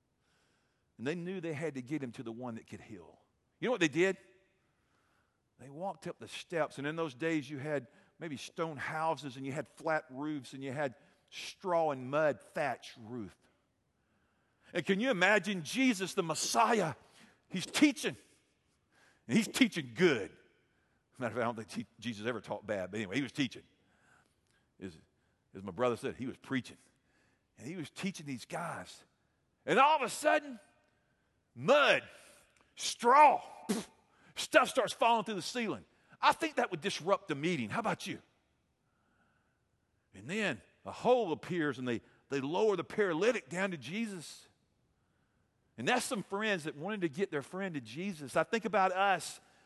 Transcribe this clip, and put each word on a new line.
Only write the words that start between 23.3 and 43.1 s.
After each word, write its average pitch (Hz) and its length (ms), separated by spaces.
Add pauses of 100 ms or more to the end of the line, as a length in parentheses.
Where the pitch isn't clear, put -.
teaching. - 300 (1160)
As, 90 120 (640)
as 98 80
my 98 80
brother 117 240
said, 110 200
he 131 100
was 117 100
preaching. - 400 (800)
And 107 80
he 175 100
was 156 140
teaching 180 360
these 135 180
guys. 151 480 (760)
And 175 120
all 294 180
of 277 60
a 233 60
sudden, 294 500 (960)
mud, 196 480 (720)
straw, 269 640 (320)
pff, 208 160 (500)
stuff 269 340
starts 214 240
falling 233 300
through 214 100
the 175 80
ceiling. 185 420 (360)
I 277 120
think 311 240
that 240 140
would 170 100
disrupt 180 480
the 151 60
meeting. 143 340
How 104 120
about 101 260
you? 143 120 (2000)
And 98 100
then 180 360 (240)
a 98 40
hole 226 400
appears, 151 480
and 127 80
they, 117 140 (300)
they 139 100
lower 190 340
the 170 100
paralytic 196 640